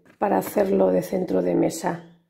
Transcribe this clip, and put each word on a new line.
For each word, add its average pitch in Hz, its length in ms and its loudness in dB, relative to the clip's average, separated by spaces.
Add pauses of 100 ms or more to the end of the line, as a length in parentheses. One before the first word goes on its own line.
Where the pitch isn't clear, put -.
(180)
para 196 220 0
hacerlo 190 480 2
de 185 160 2
centro 185 380 -2
de 175 140 0
mesa. 170 640 -4 (120)